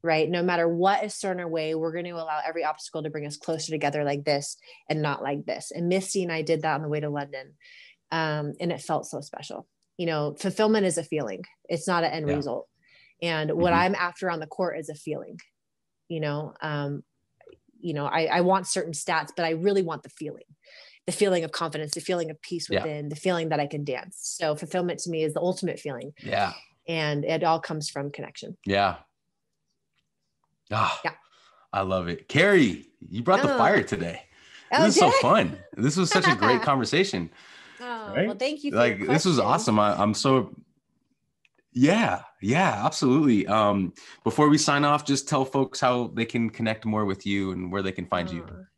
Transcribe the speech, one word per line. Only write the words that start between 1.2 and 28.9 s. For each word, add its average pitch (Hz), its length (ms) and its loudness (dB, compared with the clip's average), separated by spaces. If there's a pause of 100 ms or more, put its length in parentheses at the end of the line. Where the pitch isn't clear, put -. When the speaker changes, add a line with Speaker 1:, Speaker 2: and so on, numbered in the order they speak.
Speaker 1:
our 170 80 -8
way, 160 260 -2
we're 160 160 -2
gonna 175 240 -8
allow 160 320 -4
every 165 160 -4
obstacle 156 400 -6
to 156 60 -6
bring 147 160 -8
us 147 100 -10
closer 156 380 -6
together 147 320 -2
like 143 180 -2
this 143 320 -2 (340)
and 156 120 0
not 147 200 -2
like 143 240 -4
this. - 260 -8
And 170 180 -4
Misty 190 340 0
and 170 80 -4
I 160 120 -2
did 156 180 0
that 156 140 0
on 147 80 -4
the 151 40 -6
way 151 140 -2
to 151 80 -4
London. 139 460 -8 (560)
Um, 151 500 -2
and 170 100 -2
it 139 100 -6
felt - 260 -4
so 131 120 -10
special. - 480 -14 (300)
You 175 80 -4
know, 151 340 -2
fulfillment 214 460 2
is 170 140 0
a 156 40 -6
feeling. 117 400 -6 (240)
It's 165 200 -4
not 175 180 2
an - 60 0
end 151 180 -4
Speaker 2:
Yeah. 147 60 0
Speaker 1:
result. 139 320 -6 (540)
And 156 360 -2
what 170 160 4
Speaker 2:
Mm-hmm. 170 80 4
Speaker 1:
I'm 190 140 2
after 175 340 -4
on 170 100 -4
the 156 80 -10
court 170 320 -4
is 147 100 -12
a 151 60 -10
feeling, - 440 -10 (680)
you 165 140 -6
know, 147 400 -4
um, 143 420 -4 (800)
you 170 120 -6
know, 147 120 -4
I, 160 200 0
I 175 160 0
want 185 260 2
certain 165 260 -4
stats, 156 420 -2
but 180 100 -2
I 160 60 0
really 190 300 2
want 165 220 -4
the - 60 -18
feeling, - 360 -14 (600)
the 175 60 -4
feeling 185 320 2
of 151 80 -6
confidence, 156 440 -6
the 170 60 -8
feeling 170 300 -2
of 151 100 -14
peace - 280 -8
Speaker 2:
Yeah. - 140 0
Speaker 1:
within, 147 260 -6
the 151 60 -6
feeling 170 340 -2
that 151 100 0
I 143 80 0
can 147 160 -6
dance. 127 380 -6
So 151 340 -2
fulfillment 175 460 -4
to 175 80 -6
me 160 140 0
is 151 100 0
the 160 80 -2
ultimate 180 380 -2
feeling. 135 340 -10 (100)
Speaker 2:
Yeah. 98 300 0 (340)
Speaker 1:
And 151 380 -2
it 160 180 0
all 165 160 4
comes 156 300 -6
from 143 220 -6
connection. - 440 -14 (100)
Speaker 2:
Yeah. 98 320 2 (1700)